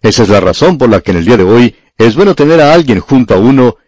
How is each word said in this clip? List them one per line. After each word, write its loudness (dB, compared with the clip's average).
Esa 0
es -2
la 2
razón -2
por 0
la 0
que -6
en -2
el -4
día 2
de 0
hoy 0
es 0
bueno 0
tener 0
a 2
alguien 0
junto -2
a 0
uno 0